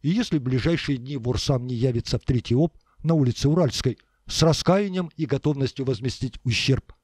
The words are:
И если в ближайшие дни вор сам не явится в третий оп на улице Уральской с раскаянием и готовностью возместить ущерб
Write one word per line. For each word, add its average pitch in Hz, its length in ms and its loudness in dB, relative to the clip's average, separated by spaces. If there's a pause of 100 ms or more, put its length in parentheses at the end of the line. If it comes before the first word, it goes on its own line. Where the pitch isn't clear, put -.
И 143 80 0
если 196 280 0
в 131 40 -2
ближайшие 131 560 0
дни 135 180 -10
вор 117 240 -2
сам 127 260 0
не 127 80 -4
явится 117 440 0
в - 40 -6
третий 120 320 0
оп 156 240 2 (240)
на 160 120 2
улице 135 340 2
Уральской 147 500 0 (280)
с - 160 0
раскаянием 180 760 2
и 156 100 -4
готовностью 135 580 -2
возместить 123 600 -4
ущерб - 480 0 (120)